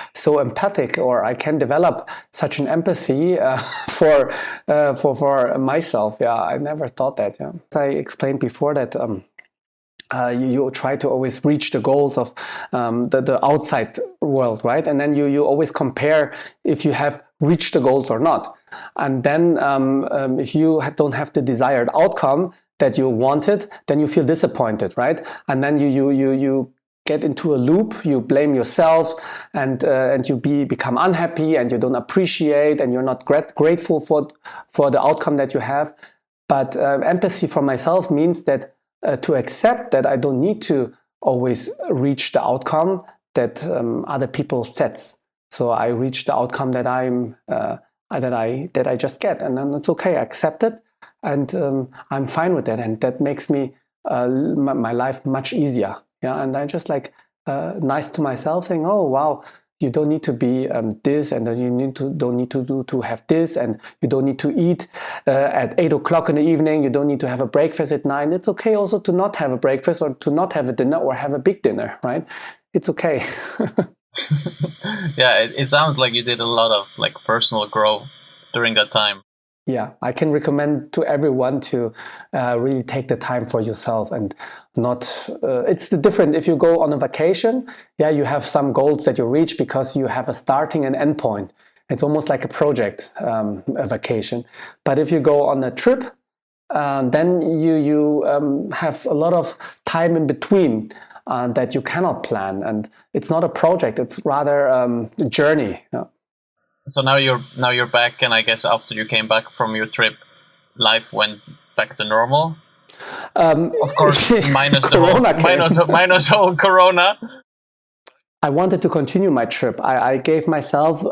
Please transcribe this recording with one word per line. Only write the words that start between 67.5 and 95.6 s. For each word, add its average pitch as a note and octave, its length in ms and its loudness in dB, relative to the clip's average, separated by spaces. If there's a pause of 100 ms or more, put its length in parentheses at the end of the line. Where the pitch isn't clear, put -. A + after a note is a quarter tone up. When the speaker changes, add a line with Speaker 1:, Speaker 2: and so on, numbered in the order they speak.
Speaker 1:
at D3 140 -2
nine." D3 280 -2
It's F3+ 140 -4
okay G#3+ 280 0
also G3+ 240 0
to G3+ 120 -2
not F#3+ 260 0
have C#3+ 140 -2
a B2+ 60 -2
breakfast C3+ 440 0
or C#3+ 140 -2
to - 160 -4
not F3 220 0
have C#3 160 -2
a B2 40 -2
dinner C3+ 240 2
or C3 160 0
have C#3 200 -4
a C#3 60 -2
big - 220 0
dinner, G#2+ 420 -2
right? C3 220 -4 (480)
It's - 160 -2
okay. D3+ 340 -2 (340)
<laughs> G#3+ 160 -4 (440)
Speaker 2:
<laughs> D#3 1000 -6
Yeah, B2 220 6
it, A#2 180 0
it C3+ 120 -2
sounds D3 280 2
like B2+ 160 2
you A#2+ 100 -2
did A#2 160 -2
a A#2 60 -4
lot A2+ 260 2
of, G2+ 160 0 (100)
like, G#2+ 160 -2 (120)
personal A2 420 0
growth G#2+ 400 0 (460)
during A#2 220 0
that G#2 160 2
time. G#2 300 0 (440)
Speaker 1:
Yeah, A#2 260 -4 (100)
I B2+ 120 -2
can D#3 180 0
recommend D3 640 -2
to D#3+ 120 -2
everyone C#3 560 0
to, A#2 320 -4 (400)
uh, B2 260 -2
really C3 220 -2
take C3+ 260 -6
the A#2+ 100 -2
time B2 280 -6
for A#2 160 -2
yourself A2 500 -4
and G2 220 -6 (420)
not, B2 540 -4 (140)
uh, B2+ 220 -2
it's F3+ 240 -2
the F#3 80 2
different. D3+ 360 4
If D#3 140 -2
you E3 80 4
go E3 260 4
on D3+ 120 2
a C#3+ 40 -2
vacation, F#3+ 680 0 (320)
yeah, D3+ 100 4
you D3 140 2
have C3+ 220 -2
some C#3 280 0
goals C#3+ 320 2
that B2+ 120 2
you B2 80 0
reach D3+ 320 0
because C3+ 380 -2
you C3+ 120 0
have B2 200 -4
a B2+ 60 -2
starting D3+ 520 0
and C3+ 100 -2
end D3 220 0
point. G#2 360 -4 (360)
It's B2+ 120 -4
almost D3+ 280 0
like C3+ 160 -2
a - 20 -4
project, A#2+ 720 -2
um, G#2+ 440 -4 (120)
a B2+ 100 -2
vacation. A#2 580 -4 (420)
But C3+ 120 2
if D3+ 140 2
you D#3+ 80 4
go D3 280 4
on C3+ 160 2